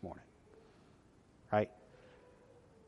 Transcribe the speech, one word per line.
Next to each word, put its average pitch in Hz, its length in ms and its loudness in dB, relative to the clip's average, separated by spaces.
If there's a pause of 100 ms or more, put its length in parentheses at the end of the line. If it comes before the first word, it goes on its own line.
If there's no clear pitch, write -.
morning. 85 200 -4 (1300)
Right? 107 200 12 (1160)